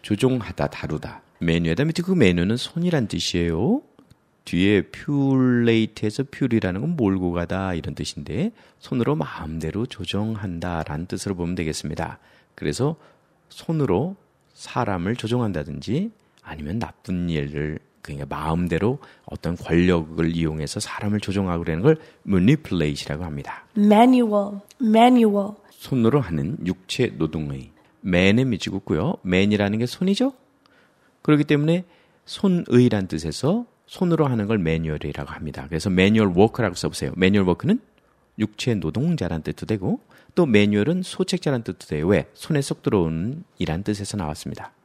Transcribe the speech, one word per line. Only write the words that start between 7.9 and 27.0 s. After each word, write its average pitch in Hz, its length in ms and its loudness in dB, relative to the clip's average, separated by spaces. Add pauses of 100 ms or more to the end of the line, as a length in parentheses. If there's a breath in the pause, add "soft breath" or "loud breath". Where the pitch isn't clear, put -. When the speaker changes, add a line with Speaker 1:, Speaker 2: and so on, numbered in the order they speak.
Speaker 1:
뜻인데 78 580 -6 (260 soft breath)
손으로 131 380 -2
마음대로 80 720 -6
조종한다라는 90 1200 -6
뜻으로 98 280 -6
보면 87 200 -4
되겠습니다. 80 640 -6 (360 soft breath)
그래서 120 420 -4 (520 soft breath)
손으로 147 680 -2 (360)
사람을 104 640 -4
조종한다든지 107 920 -4 (320)
아니면 76 360 -8
나쁜 90 520 -4
일을, 76 480 -4 (240)
그러니까 71 260 -10
마음대로 85 720 -2 (260 soft breath)
어떤 82 320 -6
권력을 82 800 2
이용해서 78 440 -4
사람을 104 400 -4
조종하고 92 440 -2
그러는 80 180 -2
걸 156 140 4 (300 soft breath)
manipulate이라고 90 1000 0
합니다. 71 400 -10 (100)
Speaker 2:
Manual, 208 840 4 (220)
manual. 220 680 6 (180)
Speaker 1:
손으로 127 500 2
하는 82 460 -4
육체 - 500 -2